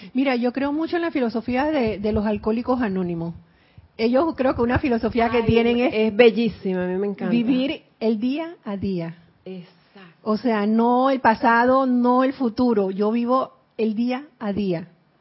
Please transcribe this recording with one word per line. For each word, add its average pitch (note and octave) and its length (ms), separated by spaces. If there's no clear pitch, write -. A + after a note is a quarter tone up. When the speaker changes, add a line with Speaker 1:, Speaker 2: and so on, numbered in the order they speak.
Speaker 1:
Mira, C4+ 220
yo A#3+ 180
creo C#4 180
mucho E4 240
en E4+ 60
la E4 80
filosofía B3 560
de, A#3 320
de G#3+ 140
los G#3+ 120
alcohólicos A3 560
anónimos. F3 540
Ellos B3+ 360
creo C4+ 200
que B3 80
una A#3+ 160
filosofía A#3 500
que A#3+ 100
Speaker 2:
Ay, A3+ 60
Speaker 1:
tienen A#3 340
es B3 140
Speaker 2:
es G#3+ 240
bellísima, G3 680
a - 20
mí F3+ 100
me G3+ 120
encanta. G3+ 220
Speaker 1:
vivir B3+ 520
el A3+ 180
día D4+ 360
a G3+ 140
día. F3 400
Speaker 2:
Exacto. F#3 340
Speaker 1:
O G#3+ 160
sea, G#3+ 280
no A#3+ 440
el C4+ 100
pasado, B3 680
no B3 380
el C4+ 80
futuro. A3+ 580
Yo G#3 200
vivo A#3+ 420
el A3 180
día B3 320
a G#3 160
día. F#3 340